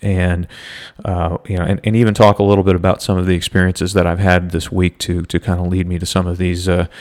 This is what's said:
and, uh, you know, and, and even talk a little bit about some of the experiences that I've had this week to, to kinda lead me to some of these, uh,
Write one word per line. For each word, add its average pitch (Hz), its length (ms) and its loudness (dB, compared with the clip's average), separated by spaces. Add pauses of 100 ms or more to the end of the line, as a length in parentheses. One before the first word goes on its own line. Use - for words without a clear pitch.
and, 90 460 -2 (580)
uh, 87 420 -2
you 92 120 -4
know, 85 60 -2
and, 95 180 -2
and 107 140 0
even 113 180 2
talk 104 240 6
a 101 60 2
little 101 180 4
bit 92 140 4
about 92 260 0
some 95 160 0
of 90 80 -2
the 92 80 2
experiences 92 600 0
that 90 120 4
I've 87 140 -2
had 90 320 2
this 80 180 -6
week 90 300 0
to, 87 220 -4
to 87 180 -4
kinda 90 220 -2
lead 90 260 -2
me 87 100 -4
to 85 80 -6
some 92 220 -2
of 87 100 -4
these, 90 300 -2
uh, 87 180 0 (140)